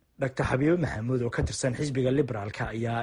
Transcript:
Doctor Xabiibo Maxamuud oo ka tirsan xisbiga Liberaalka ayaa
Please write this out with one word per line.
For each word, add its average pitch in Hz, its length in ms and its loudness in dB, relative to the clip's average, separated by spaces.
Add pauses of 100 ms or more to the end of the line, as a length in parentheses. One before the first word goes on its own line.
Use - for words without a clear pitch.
(180)
Doctor 135 280 0
Xabiibo 147 320 4
Maxamuud 123 440 0
oo 120 80 0
ka - 120 -2
tirsan 127 320 0
xisbiga 127 360 0
Liberaalka 113 600 0
ayaa 117 320 -2